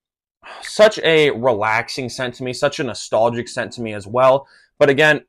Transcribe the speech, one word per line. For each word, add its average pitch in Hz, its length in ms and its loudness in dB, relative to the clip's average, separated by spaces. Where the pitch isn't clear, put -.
such - 380 2
a 156 320 4
relaxing 113 800 -2
scent 123 260 -8
to - 80 -12
me, 123 100 -6
such 143 260 -2
a 151 40 -4
nostalgic 117 640 -2
scent 113 260 -8
to 120 80 -14
me 110 120 -8
as 98 140 -12
well. 131 400 2
But 147 100 6
again, 147 400 2